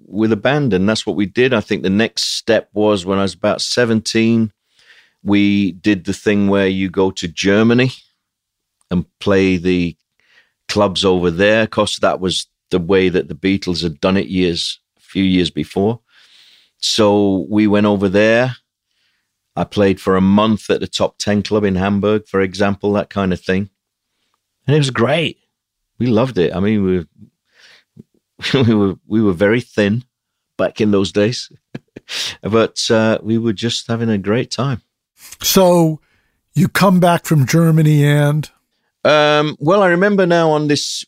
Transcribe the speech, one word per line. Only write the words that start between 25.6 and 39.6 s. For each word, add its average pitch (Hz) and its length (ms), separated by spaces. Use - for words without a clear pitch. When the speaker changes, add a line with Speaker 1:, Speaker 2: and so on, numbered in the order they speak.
Speaker 1:
We 117 80
loved 120 320
it. 85 180
I 87 40
mean, 104 240
we 92 160
were, 80 80
<laughs> 127 100
we 113 120
were, 98 200
we 110 140
were 101 120
very 101 280
thin 110 440
back 92 220
in 107 120
those 98 200
days, 104 400
<laughs> - 460
but, - 480
uh, 110 300
we 110 180
were 113 120
just 113 360
having 113 220
a 107 100
great 104 320
time. 131 320
Speaker 2:
So 175 580
you 165 140
come 185 320
back 170 260
from 143 220
Germany 156 580
and? 147 440
Speaker 1:
Um, 151 560
well, 185 220